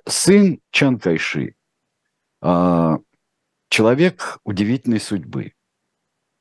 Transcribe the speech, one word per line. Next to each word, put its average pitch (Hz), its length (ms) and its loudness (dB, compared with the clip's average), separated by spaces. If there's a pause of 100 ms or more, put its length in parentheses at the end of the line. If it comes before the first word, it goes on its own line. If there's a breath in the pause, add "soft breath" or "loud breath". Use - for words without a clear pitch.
сын 196 540 2 (100)
Чан 131 300 0
Кайши, 80 560 -4 (840)
э, 85 580 2 (720)
человек 131 760 0
удивительной 107 560 -2
судьбы. 98 540 -8 (880)